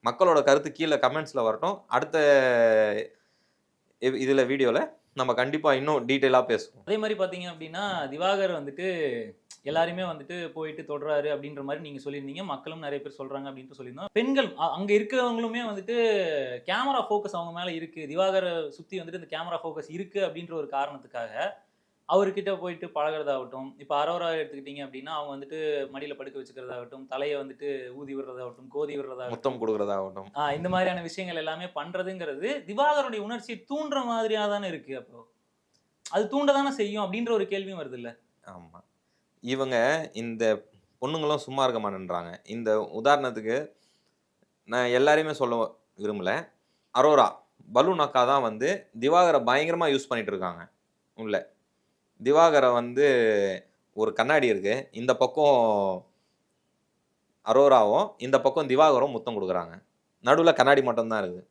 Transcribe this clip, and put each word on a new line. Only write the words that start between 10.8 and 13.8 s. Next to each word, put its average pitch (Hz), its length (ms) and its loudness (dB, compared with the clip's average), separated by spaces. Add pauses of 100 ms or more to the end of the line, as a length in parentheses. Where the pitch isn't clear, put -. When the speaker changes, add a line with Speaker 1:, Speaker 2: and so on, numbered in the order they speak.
Speaker 2:
தொடுறாரு 147 460 -2
அப்படின்ற 143 340 -6
மாதிரி 143 200 -6
நீங்க 143 180 -12
சொல்லியிருந்தீங்க, 139 420 -10
மக்களும் 160 420 -10
நிறைய 143 140 -6
பேர் 143 200 -16
சொல்றாங்க 135 280 -10
அப்படின்ட்டு 135 300 -16
சொல்லியிருந்தோம். 135 360 -14